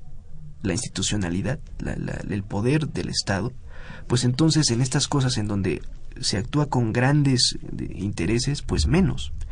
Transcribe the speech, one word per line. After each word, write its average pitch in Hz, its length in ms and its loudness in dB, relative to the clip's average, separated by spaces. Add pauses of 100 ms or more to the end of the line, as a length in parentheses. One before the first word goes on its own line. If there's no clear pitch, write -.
(600)
la 92 140 0
institucionalidad, 95 840 -2 (200)
la, - 180 -4
la, - 320 -6
el 101 140 -2
poder 120 460 0
del 87 200 -4
Estado, 101 440 -2 (560)
pues 123 160 2
entonces 151 460 4
en 117 120 2
estas 135 260 0
cosas 127 300 2
en 107 80 0
donde 98 340 0 (400)
se - 160 0
actúa 147 300 0
con 120 260 2
grandes, 135 640 4 (220)
eh, - 160 -6
intereses, 104 680 0
pues - 260 2
menos. - 440 2 (200)